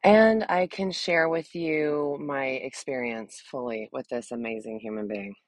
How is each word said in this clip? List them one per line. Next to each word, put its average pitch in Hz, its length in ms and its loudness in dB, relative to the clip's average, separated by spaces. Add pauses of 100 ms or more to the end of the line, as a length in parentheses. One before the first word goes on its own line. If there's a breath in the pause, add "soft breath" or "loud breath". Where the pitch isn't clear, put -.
and 220 440 8
I 180 200 2
can 190 240 -4
share 170 360 0
with 165 260 -4
you 151 680 -2
my 143 260 -4
experience 123 1040 -6
fully 120 420 -6
with 131 160 -10
this 120 240 -8
amazing 113 480 -8
human 107 280 -8
being. 101 260 -8 (140)